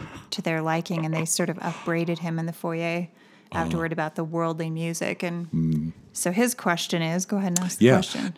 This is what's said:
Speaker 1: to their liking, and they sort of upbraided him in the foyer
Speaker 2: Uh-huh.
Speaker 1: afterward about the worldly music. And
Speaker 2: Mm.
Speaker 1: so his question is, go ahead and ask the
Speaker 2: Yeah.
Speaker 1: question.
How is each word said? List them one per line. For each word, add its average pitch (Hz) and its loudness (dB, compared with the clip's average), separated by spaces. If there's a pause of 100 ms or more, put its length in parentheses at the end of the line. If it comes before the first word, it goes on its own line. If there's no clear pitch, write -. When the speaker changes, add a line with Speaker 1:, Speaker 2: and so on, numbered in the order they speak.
(320)
Speaker 1:
to 202 -6
their 160 0
liking, 160 0
and 160 0
they 160 0
sort 170 0
of 165 -4
upbraided 170 -2
him 165 -4
in 165 -2
the 165 -4
foyer 170 -2 (440)
Speaker 2:
Uh-huh. 165 0
Speaker 1:
afterward 165 0
about 156 -2
the 165 -2
worldly 165 -2
music. 165 -2
And 175 -4
Speaker 2:
Mm. 160 0 (220)
Speaker 1:
so - 0
his 240 4
question 170 0
is, 170 0
go 202 -2
ahead 196 0
and - 2
ask 175 -4
the 107 8
Speaker 2:
Yeah. - 10
Speaker 1:
question. - 0